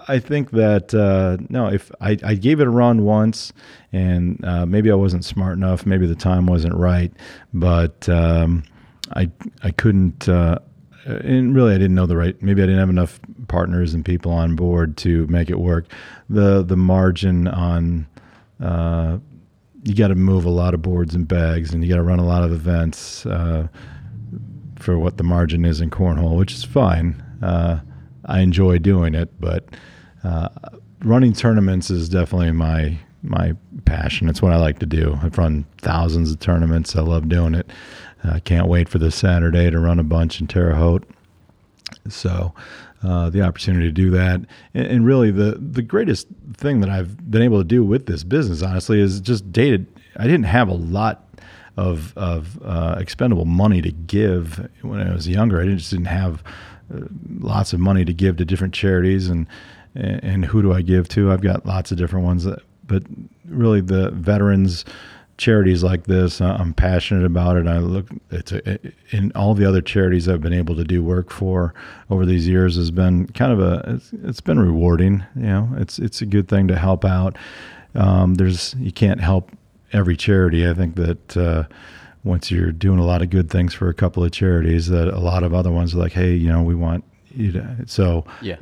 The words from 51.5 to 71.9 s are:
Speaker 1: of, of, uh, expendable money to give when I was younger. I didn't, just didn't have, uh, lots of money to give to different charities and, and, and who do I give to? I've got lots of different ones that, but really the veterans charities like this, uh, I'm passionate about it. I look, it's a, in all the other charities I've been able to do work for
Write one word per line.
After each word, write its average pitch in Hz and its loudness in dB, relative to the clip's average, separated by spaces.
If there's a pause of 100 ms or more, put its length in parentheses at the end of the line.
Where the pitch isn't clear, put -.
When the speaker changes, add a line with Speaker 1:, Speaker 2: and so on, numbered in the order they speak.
Speaker 1:
of, 87 -4
of, 87 -6
uh, 85 -4
expendable 95 -2
money 90 2
to 82 -2
give 85 -4 (140)
when 101 -8
I 92 -4
was 82 -6
younger. 98 0
I 90 0
didn't, 98 0
just 80 -10
didn't 87 -4
have, 87 -4 (520)
uh, 73 -12 (400)
lots 104 -4
of 87 -2
money 95 2
to 87 -2
give 90 0
to 90 -2
different 92 -4
charities 92 0
and, 85 -2 (480)
and, 98 -6
and 95 -2
who 107 0
do 95 2
I 90 0
give 90 2
to? 98 2
I've 92 0
got 95 -2
lots 92 -6
of 87 -4
different 90 -2
ones 90 0
that, 95 -6 (260)
but 95 -2 (460)
really 113 2
the 95 0
veterans 95 2 (540)
charities 95 2
like 90 0
this, 92 0
uh, 92 0
I'm 85 -2
passionate 92 0
about 87 2
it. 85 0
I 85 0
look, 92 -4 (240)
it's 87 -8
a, 95 -6 (320)
in 101 -2
all 101 2
the 101 2
other 95 4
charities 90 0
I've 87 0
been 82 -2
able 85 -2
to 85 -2
do 87 0
work 90 -2
for 92 -2 (360)